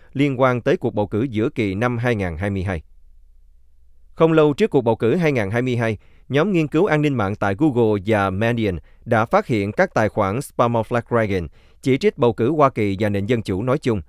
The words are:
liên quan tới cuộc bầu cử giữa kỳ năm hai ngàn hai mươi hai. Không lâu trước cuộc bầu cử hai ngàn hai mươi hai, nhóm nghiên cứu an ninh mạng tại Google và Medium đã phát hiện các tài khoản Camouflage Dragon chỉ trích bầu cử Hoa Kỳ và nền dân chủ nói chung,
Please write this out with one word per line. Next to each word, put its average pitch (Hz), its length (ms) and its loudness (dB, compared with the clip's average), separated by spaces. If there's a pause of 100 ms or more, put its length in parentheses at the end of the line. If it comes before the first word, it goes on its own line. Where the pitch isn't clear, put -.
(120)
liên 139 280 0
quan 123 200 2
tới 139 160 0
cuộc 120 180 -4
bầu 104 120 -2
cử 104 160 -4
giữa 113 260 -2
kỳ 101 260 -4
năm 120 240 -2
hai 120 160 0
ngàn 92 220 -4
hai 101 140 -4
mươi 98 120 -4
hai. 90 200 -4 (1300)
Không 165 180 2
lâu 151 220 4
trước 214 160 0
cuộc 143 100 2
bầu 113 160 0
cử 120 180 0
hai 165 180 0
ngàn 107 180 -2
hai 120 120 -2
mươi 127 140 -2
hai, 113 220 -2 (300)
nhóm 156 240 0
nghiên 160 160 0
cứu 165 180 2
an 151 160 2
ninh 147 120 0
mạng 104 220 -2
tại 101 220 -2
Google 113 480 2
và 101 240 2
Medium 107 480 -2 (260)
đã 113 200 2
phát 196 220 0
hiện 104 260 -2
các 180 220 0
tài 110 140 2
khoản 101 300 -2 (180)
Camouflage 117 540 0
Dragon 101 380 -2 (340)
chỉ 135 160 2
trích 208 200 0
bầu 120 140 2
cử 117 180 0
Hoa 151 200 2
Kỳ 104 300 -2
và 107 80 0
nền 98 180 -2
dân 117 160 0
chủ 95 200 -4
nói 127 160 0
chung, 110 300 -2